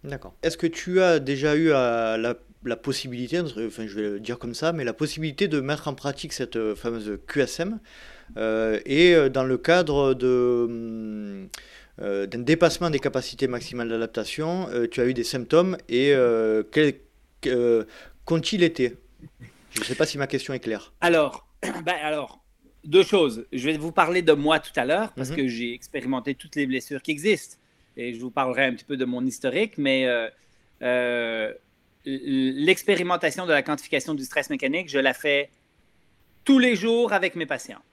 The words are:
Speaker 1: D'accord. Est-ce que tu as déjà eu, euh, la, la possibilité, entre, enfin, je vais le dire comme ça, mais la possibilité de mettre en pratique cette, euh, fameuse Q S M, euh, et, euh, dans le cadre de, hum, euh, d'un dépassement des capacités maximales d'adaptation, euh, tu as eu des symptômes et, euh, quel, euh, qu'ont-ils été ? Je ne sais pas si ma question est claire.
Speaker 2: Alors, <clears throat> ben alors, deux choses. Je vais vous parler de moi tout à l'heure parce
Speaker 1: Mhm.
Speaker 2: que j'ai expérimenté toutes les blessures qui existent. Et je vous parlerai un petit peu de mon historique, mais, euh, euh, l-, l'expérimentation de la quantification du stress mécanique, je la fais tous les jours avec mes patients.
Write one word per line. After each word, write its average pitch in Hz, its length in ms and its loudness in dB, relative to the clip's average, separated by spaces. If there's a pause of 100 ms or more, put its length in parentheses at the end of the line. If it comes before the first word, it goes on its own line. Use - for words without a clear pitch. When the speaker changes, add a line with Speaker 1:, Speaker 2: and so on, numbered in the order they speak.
Speaker 1:
D'accord. 139 400 -14
Est-ce 160 140 -2
que 175 100 -2
tu 180 340 0
as 170 200 6
déjà 139 340 0
eu, 160 160 4
euh, 117 460 2
la, 117 180 0 (300)
la 117 100 -2
possibilité, 123 640 -4
entre, 117 260 -4
enfin, 110 220 -8
je 98 80 -12
vais 107 80 -4
le 101 160 -4
dire 117 220 -8
comme 120 120 -10
ça, 160 200 -2
mais 156 100 -4
la 113 100 -2
possibilité 156 540 -4
de 151 140 0
mettre 139 260 -4
en 143 80 -4
pratique 143 380 -8
cette, 117 240 -6
euh, 110 180 -2
fameuse 107 540 -6
Q 139 140 0
S - 180 -4
M, 208 180 -4 (580)
euh, 110 480 0
et, 170 300 6
euh, 143 140 6
dans 131 160 0
le 127 120 2
cadre 143 580 4
de, 123 500 2
hum, 110 840 -8 (520)
euh, 98 260 -2
d'un 117 140 -8
dépassement 160 500 2
des 143 80 0
capacités 135 480 -2
maximales 120 440 -6
d'adaptation, 151 800 -4
euh, 117 180 -2
tu 127 120 -4
as 120 60 4
eu 131 80 0
des 120 80 -2
symptômes 160 540 2 (120)
et, 131 260 4
euh, 113 580 4
quel, 151 220 4 (520)
euh, 120 380 2 (400)
qu'ont-ils 170 400 2
été ? 131 320 0 (760)
Je - 80 -6
ne - 60 -2
sais 127 100 -4
pas 151 120 0
si 143 120 -8
ma 139 80 -2
question 135 260 -6
est 131 60 -6
claire. 110 420 -8
Speaker 2:
Alors, 165 460 2 (160)
<clears throat> 185 220 -8
ben 175 180 -2
alors, 151 400 -6 (420)
deux 175 180 6
choses. 135 500 2
Je 131 140 -4
vais 156 100 0
vous 156 160 -6
parler 175 300 4
de 160 100 6
moi 151 280 4
tout - 160 -18
à 127 100 0
l'heure 202 260 0
parce 127 160 -6
Speaker 1:
Mhm. 156 80 -6
Speaker 2:
que 139 100 0
j'ai 120 280 -4
expérimenté 131 600 -6
toutes - 220 -12
les 143 100 0
blessures 131 360 -6
qui - 80 -6
existent. 160 480 -2 (400)
Et 120 160 -8
je 113 60 -12
vous 127 100 -8
parlerai 127 340 0
un 127 80 0
petit - 140 -12
peu 143 100 -6
de 127 80 -2
mon 123 220 -2
historique, 139 500 -2
mais, 135 300 2
euh, 117 220 0 (520)
euh, 120 720 -2 (540)
l-, 135 580 -2
l'expérimentation 180 800 2
de 165 80 2
la 143 100 4
quantification 151 520 -4
du 135 100 -6
stress - 240 -4
mécanique, 143 400 -4
je 143 100 0
la 131 140 4
fais 143 380 0 (960)
tous 269 140 6
les 247 180 4
jours 226 360 2
avec 180 240 0
mes 165 100 -6
patients. 120 360 -8 (100)